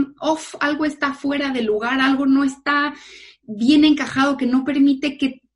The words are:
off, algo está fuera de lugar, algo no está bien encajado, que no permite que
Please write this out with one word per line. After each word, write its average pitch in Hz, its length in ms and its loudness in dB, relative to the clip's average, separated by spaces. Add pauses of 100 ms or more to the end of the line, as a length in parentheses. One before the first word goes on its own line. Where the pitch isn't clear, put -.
(200)
off, - 400 -4
algo 302 260 -2
está 294 260 -4
fuera 285 380 -4
de 254 120 -4
lugar, 226 380 -2
algo 269 240 2
no 269 200 2
está 285 500 -4 (480)
bien 233 420 2
encajado, 285 540 2
que 262 80 -2
no 254 180 2
permite 285 540 0
que 269 240 -4 (140)